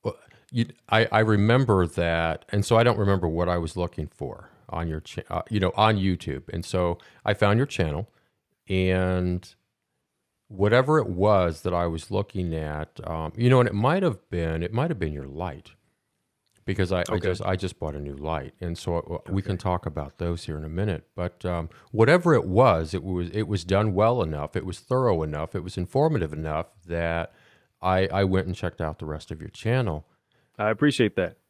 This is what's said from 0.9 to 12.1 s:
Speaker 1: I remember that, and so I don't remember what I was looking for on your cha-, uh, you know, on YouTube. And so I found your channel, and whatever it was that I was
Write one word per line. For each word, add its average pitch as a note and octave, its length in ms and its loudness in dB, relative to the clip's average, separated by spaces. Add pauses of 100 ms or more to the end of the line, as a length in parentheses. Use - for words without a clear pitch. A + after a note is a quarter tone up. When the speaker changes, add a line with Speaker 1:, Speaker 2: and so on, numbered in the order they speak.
Speaker 1:
I A2 80 4
remember A2 640 4
that, E2 640 -2
and G2+ 160 0
so A2+ 120 4
I A2+ 60 6
don't A#2+ 140 4
remember G2 300 2
what E2+ 220 0
I F2 80 0
was E2 200 -4
looking E2 300 -6
for - 420 -12 (200)
on E2 180 -6
your D#2 140 -6
cha-, - 280 -12
uh, E2+ 200 -4
you G#2+ 100 -2
know, F#2 160 0
on G#2+ 220 4
YouTube. F2 540 -4
And E2+ 140 -8
so F2 320 -2 (260)
I G#2+ 120 0
found G#2 220 4
your C#3 100 2
channel, E2 420 -2 (580)
and F#2 880 0 (920)
whatever A#2+ 500 4
it A#2+ 100 2
was F#2 540 2
that F2+ 120 -2
I F2 140 0
was E2 240 -6